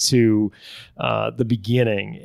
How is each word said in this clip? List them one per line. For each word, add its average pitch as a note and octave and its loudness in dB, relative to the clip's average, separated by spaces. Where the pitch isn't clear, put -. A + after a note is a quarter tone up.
to, A2 4
uh, A2 -2
the A#2 -4
beginning A2 -2